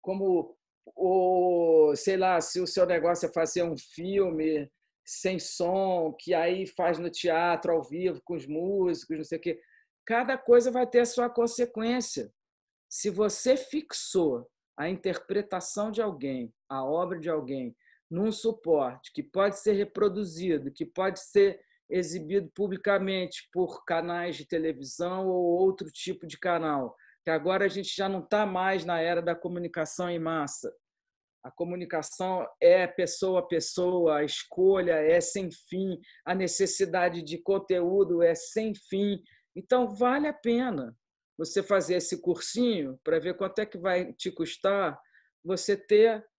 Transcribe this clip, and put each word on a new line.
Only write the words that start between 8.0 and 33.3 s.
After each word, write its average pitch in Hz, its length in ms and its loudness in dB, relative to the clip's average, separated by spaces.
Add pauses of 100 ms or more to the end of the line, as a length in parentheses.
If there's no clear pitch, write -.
com 175 120 -8
os 135 100 -8
músicos, 170 720 -2
não 156 60 -8
sei 160 140 -8
o - 40 -8
quê. 170 180 -6 (460)
Cada 240 320 0
coisa 240 340 6
vai 247 160 0
ter 240 140 4
a 240 40 4
sua 240 240 -2
consequência. 233 1000 -2 (580)
Se - 220 -4
você 208 440 2
fixou 175 920 -2 (280)
a 151 120 -4
interpretação 190 1000 -4
de 214 100 -2
alguém, 135 520 -6 (160)
a 131 160 -6
obra 170 340 -2
de 160 100 -6
alguém, 135 460 -6 (340)
num 196 220 -2
suporte 160 800 -2
que 147 100 -8
pode 196 380 -2
ser 208 140 0
reproduzido, 185 1000 -2
que 156 140 -8
pode 185 340 -4
ser 196 400 4 (300)
exibido 165 680 -2
publicamente 190 960 -2
por 180 320 -2
canais 175 540 -4
de 143 100 -16
televisão 165 800 -4
ou 180 160 0 (160)
outro 190 320 0
tipo - 340 -10
de 156 140 -14
canal, 156 560 -2 (300)
que 165 60 -2
agora 185 340 0
a - 20 2
gente 190 280 -6
já 196 120 -2
não 196 140 -4
tá 214 240 0
mais 185 400 -2
na 170 160 -2
era 170 200 0
da 170 140 -2
comunicação 175 720 -6
em 170 100 -4
massa. 160 540 -4 (680)
A 127 80 -16
comunicação 175 960 -6 (140)
é 180 260 8
pessoa 180 520 0